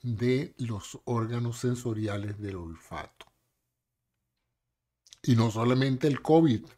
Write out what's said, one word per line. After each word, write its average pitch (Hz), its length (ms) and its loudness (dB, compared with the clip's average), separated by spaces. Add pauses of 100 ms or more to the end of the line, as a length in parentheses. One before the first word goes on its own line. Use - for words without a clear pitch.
de 123 560 0
los 110 460 -6
órganos 120 520 -2
sensoriales 107 840 -2
del 98 180 -8
olfato. - 680 -12 (2000)
Y 123 120 4
no 113 140 4
solamente 127 580 2
el 139 140 0
covid, 156 420 4 (140)